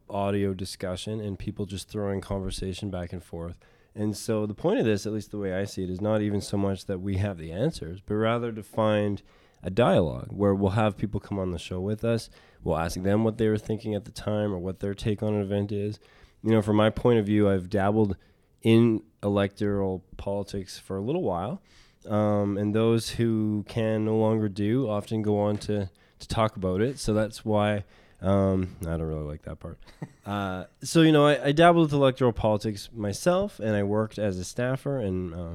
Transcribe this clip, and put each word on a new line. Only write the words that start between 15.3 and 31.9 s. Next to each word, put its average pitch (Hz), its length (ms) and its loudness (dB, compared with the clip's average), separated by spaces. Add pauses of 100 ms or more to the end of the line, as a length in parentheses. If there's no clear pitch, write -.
an 104 80 0
event 101 320 -2
is. 104 260 -4 (440)
You 110 80 2
know, 110 100 6
from 104 160 4
my 107 140 6
point 120 280 4
of 104 60 2
view, 104 240 4
I've 90 200 0
dabbled 101 460 2 (460)
in 113 400 6 (220)
electoral 101 800 0 (140)
politics 101 600 -8
for - 200 -8
a 98 40 -4
little 151 220 -2
while. 104 380 -2 (460)
Um, 104 500 2
and 104 160 0
those 113 380 2
who 107 560 0
can 110 380 0
no 110 120 2
longer 110 320 4
do 107 400 0
often 104 320 -2
go 104 180 2
on 104 200 2
to, 104 300 -4 (300)
to - 80 -18
talk 110 280 0
about 92 260 0
it. 131 180 -2
So 110 140 0
that's 107 320 -2
why, 104 380 2 (380)
um, 95 600 2
I 82 100 -4
don't 80 120 -2
really 78 220 -6
like 76 180 -10
that 76 160 -12
part. 85 200 -16 (220)
<laughs> - 60 -12 (200)
Uh, 98 380 -6 (180)
so, 160 200 4
you 160 100 8
know, 147 120 8
I, 143 200 4
I 147 80 2
dabbled 170 320 6
with 143 80 0